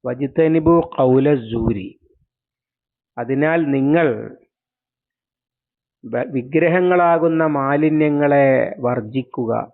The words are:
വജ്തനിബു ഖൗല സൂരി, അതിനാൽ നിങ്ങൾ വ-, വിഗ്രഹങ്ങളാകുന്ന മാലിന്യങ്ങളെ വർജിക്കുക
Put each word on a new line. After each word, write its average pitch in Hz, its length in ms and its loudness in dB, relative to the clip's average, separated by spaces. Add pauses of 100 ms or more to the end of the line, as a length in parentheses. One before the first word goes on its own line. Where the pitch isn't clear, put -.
വജ്തനിബു 156 680 0 (240)
ഖൗല 131 280 4 (240)
സൂരി, 110 380 -4 (1300)
അതിനാൽ 139 420 -2 (120)
നിങ്ങൾ 143 360 2 (2000)
വ-, 120 320 -6
വിഗ്രഹങ്ങളാകുന്ന 165 1080 2
മാലിന്യങ്ങളെ 147 1000 2 (320)
വർജിക്കുക 123 720 -4 (220)